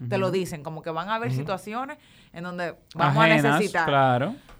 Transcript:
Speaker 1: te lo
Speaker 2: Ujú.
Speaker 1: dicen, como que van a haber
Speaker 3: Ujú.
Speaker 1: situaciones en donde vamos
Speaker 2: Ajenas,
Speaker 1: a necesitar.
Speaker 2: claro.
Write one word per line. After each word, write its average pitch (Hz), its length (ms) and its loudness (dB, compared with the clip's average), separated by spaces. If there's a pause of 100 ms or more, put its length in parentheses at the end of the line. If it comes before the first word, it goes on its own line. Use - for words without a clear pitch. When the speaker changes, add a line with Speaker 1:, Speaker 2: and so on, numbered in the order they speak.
Speaker 1:
te 190 100 -2
lo 190 80 2
Speaker 2:
Ujú. 180 80 0
Speaker 1:
dicen, 170 280 -4
como 156 200 -10
que 170 80 -8
van 165 180 -6
a 220 60 -2
haber 226 160 -4
Speaker 3:
Ujú. 131 80 -2
Speaker 1:
situaciones 214 600 -8 (340)
en 170 120 -12
donde 180 300 -6 (200)
vamos 147 300 2
Speaker 2:
Ajenas, 160 200 6
Speaker 1:
a 139 40 4 (100)
necesitar. 185 300 0
Speaker 2:
claro. 135 460 4 (260)